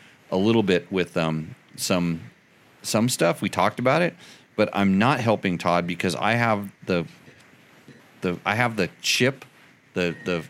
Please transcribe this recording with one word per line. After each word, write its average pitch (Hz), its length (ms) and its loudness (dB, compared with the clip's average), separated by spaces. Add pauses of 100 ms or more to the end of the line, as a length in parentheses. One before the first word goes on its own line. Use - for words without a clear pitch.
(300)
a 95 60 0
little 110 260 4
bit 92 300 0
with, 90 240 -2
um, 80 380 -2 (220)
some, 87 440 0 (640)
some 113 260 0
stuff. 160 320 0
We 104 80 -2
talked 95 300 0
about 135 240 2
it, 175 120 -2 (420)
but 104 180 2
I'm 98 240 4
not 123 220 4
helping 104 360 0
Todd 87 300 0
because 87 300 -4
I 104 160 0
have 110 380 0 (140)
the, 85 220 -2 (1120)
the, 87 240 -4
I 101 120 0
have 117 200 0
the 90 140 0 (100)
chip, - 440 0 (500)
the, 87 200 -2 (100)
the, 87 260 -2